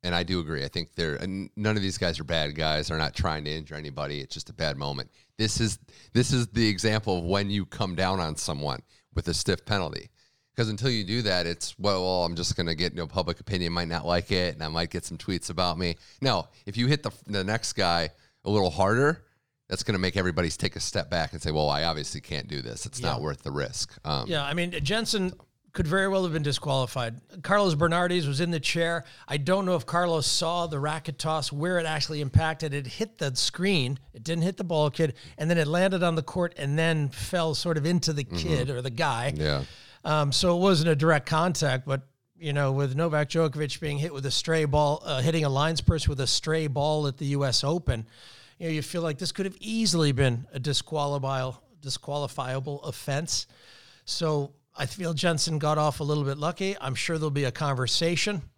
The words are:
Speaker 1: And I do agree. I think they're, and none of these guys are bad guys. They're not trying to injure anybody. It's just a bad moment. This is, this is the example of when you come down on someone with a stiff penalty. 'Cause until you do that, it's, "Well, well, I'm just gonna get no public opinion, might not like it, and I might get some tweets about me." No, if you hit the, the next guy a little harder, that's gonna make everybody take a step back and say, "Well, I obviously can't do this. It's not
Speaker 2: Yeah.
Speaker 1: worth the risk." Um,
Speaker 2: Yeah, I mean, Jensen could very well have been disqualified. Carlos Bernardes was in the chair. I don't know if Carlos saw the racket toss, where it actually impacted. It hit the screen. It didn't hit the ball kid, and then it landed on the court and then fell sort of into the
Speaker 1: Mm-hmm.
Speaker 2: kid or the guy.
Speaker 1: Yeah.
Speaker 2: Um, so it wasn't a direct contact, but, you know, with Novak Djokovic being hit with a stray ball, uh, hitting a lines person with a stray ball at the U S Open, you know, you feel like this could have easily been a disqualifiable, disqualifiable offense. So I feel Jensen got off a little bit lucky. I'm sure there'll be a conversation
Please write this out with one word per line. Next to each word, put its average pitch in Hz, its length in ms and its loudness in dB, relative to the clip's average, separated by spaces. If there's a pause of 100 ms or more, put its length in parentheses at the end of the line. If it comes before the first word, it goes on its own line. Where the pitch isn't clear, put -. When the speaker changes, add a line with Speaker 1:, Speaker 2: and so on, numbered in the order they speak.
Speaker 1:
And 87 120 0
I 87 80 2
do 87 160 0
agree. 76 240 -4
I 69 40 -6
think - 280 -8
they're, 80 180 -2
and 95 400 -6
none 107 220 0
of 101 60 0
these 95 140 -2
guys 85 220 0
are 78 60 -6
bad 73 320 0
guys. 76 320 0
They're 80 100 -2
not 76 160 -2
trying 78 300 0
to 76 80 -4
injure 76 240 -8
anybody. 73 440 -6
It's - 140 -12
just - 160 -12
a - 20 -14
bad 78 240 -2
moment. 69 360 -6 (260)
This 110 220 0
is, 110 180 0 (340)
this 117 200 4
is 120 160 2
the 113 200 2
example 104 500 2
of 85 60 -2
when 98 260 2
you 101 140 0
come 92 300 -4
down 92 240 2
on 80 160 -2
someone 71 480 -4 (320)
with - 140 -2
a 85 60 0
stiff - 300 0
penalty. - 460 -2 (460)
'Cause 113 120 0
until 110 220 0
you 110 140 0
do 113 180 -2
that, 92 240 2
it's, - 320 -6
"Well, 95 240 2
well, 92 220 2
I'm 85 100 -2
just 85 220 -2
gonna 85 180 -2
get 80 220 -2
no 85 100 -4
public 87 320 -2
opinion, 87 340 -4
might 87 160 -2
not 82 160 -4
like 87 280 0
it, 90 220 0
and 78 100 -10
I 78 40 -6
might 82 220 -2
get 87 140 -6
some 85 120 -10
tweets 87 340 -4
about 87 280 0
me." 87 180 -2 (240)
No, 110 280 0 (180)
if 101 100 -8
you 120 120 2
hit 147 160 0
the, 104 80 -4 (160)
the 101 160 -2
next 107 300 -2
guy 85 360 2 (340)
a 98 60 -2
little 101 200 4
harder, 120 540 2 (440)
that's - 160 -4
gonna 101 160 0
make 92 160 0
everybody 90 340 2
take - 240 -4
a - 60 -8
step - 300 -4
back 82 220 -2
and 78 80 -10
say, 85 120 -2
"Well, 76 180 2
I 73 140 0
obviously 76 360 -4
can't 73 280 -8
do 71 120 -6
this. 58 260 -10
It's - 140 -10
not 76 180 -2
Speaker 2:
Yeah. 64 40 -6
Speaker 1:
worth 73 220 -6
the 73 80 -6
risk." - 420 -6 (100)
Um, 113 240 -2
Speaker 2:
Yeah, 151 160 -2
I 143 80 -4
mean, 175 200 -2 (100)
Jensen 196 500 -2 (400)
could 175 140 0
very 190 200 2
well 190 180 2
have 165 100 0
been 160 80 0
disqualified. 131 760 -2 (240)
Carlos 196 320 4
Bernardes 170 520 2
was 143 160 0
in 175 80 0
the 165 100 0
chair. 170 460 0 (200)
I 143 120 -2
don't 185 260 2
know 180 100 4
if 156 120 0
Carlos 170 400 2
saw 170 400 0
the 151 120 -4
racket 151 400 -4
toss, 156 320 -2
where 170 280 0
it 165 80 0
actually 156 340 -2
impacted. 156 540 2
It 143 120 -4
hit 220 300 -6
the 139 200 -2
screen. 156 600 0 (140)
It 113 100 -16
didn't 160 220 -2
hit 185 140 -2
the 202 60 -4
ball 156 260 4
kid, 156 240 0 (240)
and 156 100 0
then 170 80 4
it 156 100 4
landed 180 360 2
on 170 120 4
the 160 80 0
court 175 360 -2
and 143 200 0
then 160 300 2
fell 160 460 -2
sort 160 240 0
of 143 80 0
into 170 260 4
the 143 120 -2
Speaker 1:
Mm-hmm. - 120 -6
Speaker 2:
kid 131 320 0
or 123 140 -4
the 131 80 -4
guy. 127 440 0
Speaker 1:
Yeah. 76 280 2 (420)
Speaker 2:
Um, 151 280 2
so 175 240 4
it 175 40 2
wasn't 170 300 6
a 151 60 6
direct 151 300 4
contact, 156 600 2
but, 135 160 0 (340)
you 156 160 -4
know, 143 200 2
with 135 240 0
Novak 151 340 2
Djokovic 151 500 0
being 147 180 -2
hit 156 140 -2
with 135 140 -6
a 123 60 0
stray 160 340 2
ball, 147 400 2
uh, 131 160 0
hitting 160 220 4
a 143 40 2
lines 143 320 2
person 165 300 4
with 139 100 -2
a 127 60 2
stray 156 400 0
ball 147 400 0
at 135 120 -4
the 143 80 -4
U 139 200 0
S 127 180 2
Open, 135 400 0 (540)
you 170 80 -6
know, 160 60 -2
you 156 100 -2
feel 175 200 -6
like 151 160 -2
this 180 120 -4
could 190 160 -4
have 190 140 -8
easily 196 500 2
been 131 420 2
a 139 60 -8
disqualifiable, 135 1040 -2 (180)
disqualifiable 143 1040 -6
offense. - 640 -4 (580)
So 151 480 0 (240)
I 135 100 -4
feel 170 280 -4
Jensen 160 440 2
got 151 200 2
off 151 220 2
a 151 40 -2
little 147 200 0
bit 139 140 -2
lucky. 185 420 -2
I'm 131 140 -4
sure 165 240 -2
there'll 156 120 -2
be 143 140 0
a 123 80 0
conversation 151 880 0 (160)